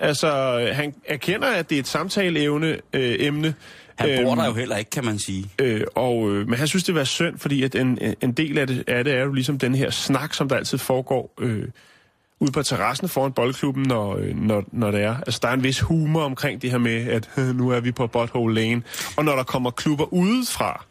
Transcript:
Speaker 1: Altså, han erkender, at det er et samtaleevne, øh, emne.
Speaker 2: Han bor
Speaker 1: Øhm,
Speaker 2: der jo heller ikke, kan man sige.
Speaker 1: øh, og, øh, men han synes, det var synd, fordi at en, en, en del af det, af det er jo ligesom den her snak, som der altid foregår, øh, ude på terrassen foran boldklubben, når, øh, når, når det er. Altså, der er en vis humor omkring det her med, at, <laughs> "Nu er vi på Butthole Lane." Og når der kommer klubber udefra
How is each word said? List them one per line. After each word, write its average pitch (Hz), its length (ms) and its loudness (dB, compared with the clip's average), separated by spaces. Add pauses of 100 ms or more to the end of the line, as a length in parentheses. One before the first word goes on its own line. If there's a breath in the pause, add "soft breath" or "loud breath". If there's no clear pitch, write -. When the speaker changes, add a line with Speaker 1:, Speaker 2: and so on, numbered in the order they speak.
Speaker 1:
Altså, 165 280 2 (440)
han 147 220 -4 (120)
erkender, 175 420 -2
at 190 220 0
det 233 60 2
er - 40 2
et 127 80 -4
samtaleevne, 160 800 0 (260)
øh, 127 260 0
emne. 147 360 0 (420 loud breath)
Speaker 2:
Han 123 120 2 (160)
bor 123 60 4
Speaker 1:
Øhm, 120 100 2
Speaker 2:
der - 60 2
jo 120 80 0
heller 113 220 -2
ikke, 110 140 -4
kan 135 140 -2
man 107 140 0
sige. 98 400 -6
Speaker 1:
øh, 117 220 2 (140)
og, 117 360 2
øh, 101 180 0
men 120 100 2
han 147 100 0
synes, 180 160 0
det 185 100 0
var 156 100 2
synd, 165 340 -2
fordi 143 240 0
at 131 120 0
en, 127 260 2
en, - 200 0
en 127 120 2
del 151 260 0
af 139 80 2
det, 127 220 -2
af 123 160 0
det 143 100 0
er 127 60 2
jo 139 120 -2
ligesom 135 260 0
den 131 160 2
her 135 160 2
snak, 139 440 0
som 143 140 0
der 127 80 2
altid - 220 -2
foregår, 131 640 -2
øh, 113 280 -2 (720 soft breath)
ude 143 120 2
på 151 100 0
terrassen 123 460 0
foran 135 240 0
boldklubben, 131 500 0
når, 107 340 0
øh, 95 200 -4
når, 104 360 2
når 117 180 0
det 101 120 2
er. 110 140 0
Altså, - 260 -4
der 123 60 2
er 120 40 2
en 131 100 2
vis 131 180 0
humor 160 420 2
omkring 135 400 -4
det 127 80 -2
her 123 80 0
med, 117 300 0
at, 113 280 -2
<laughs> 127 220 0
"Nu 123 120 2
er 123 100 2
vi 120 120 0
på 120 140 -2
Butthole 117 480 0
Lane." 113 280 2 (340 loud breath)
Og 151 80 2
når 147 120 2
der 131 60 0
kommer 127 280 -2
klubber 151 420 0
udefra 185 800 0